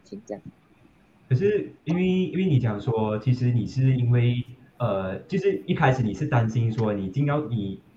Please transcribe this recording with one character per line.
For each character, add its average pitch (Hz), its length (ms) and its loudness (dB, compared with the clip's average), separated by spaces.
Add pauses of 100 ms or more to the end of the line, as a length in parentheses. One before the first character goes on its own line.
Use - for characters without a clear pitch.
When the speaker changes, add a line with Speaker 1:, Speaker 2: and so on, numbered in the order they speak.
Speaker 1:
庭 101 220 -16
这 104 80 -10
样。 95 80 -16 (840)
Speaker 2:
可 131 60 2
是 190 380 0 (120)
因 160 120 0
为， 180 60 2
因 185 340 2
为 190 80 0
你 151 140 4
讲 110 200 0
说， 107 400 -2
其 123 140 0
实 123 180 2
你 110 160 0
是 131 300 2
因 120 140 0
为， 120 340 2 (320)
呃， 95 440 -2
就 - 180 -4
是 196 260 0
一 180 80 0
开 143 180 4
始 127 120 2
你 104 100 -2
是 147 140 -4
担 113 220 2
心 113 220 0
说 107 220 0
你 98 160 -4
进 143 160 -2
到， 147 220 0
你 98 340 -6 (160)